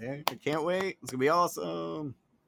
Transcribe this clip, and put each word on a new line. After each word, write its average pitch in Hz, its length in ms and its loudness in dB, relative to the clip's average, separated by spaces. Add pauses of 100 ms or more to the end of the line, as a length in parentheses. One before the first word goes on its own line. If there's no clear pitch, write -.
Yeah, 139 260 -6
I 135 60 -4
can't 151 300 0
wait. 185 380 0
It's 127 100 -6
gonna 127 80 -2
be 139 80 6
awesome. 165 880 0 (320)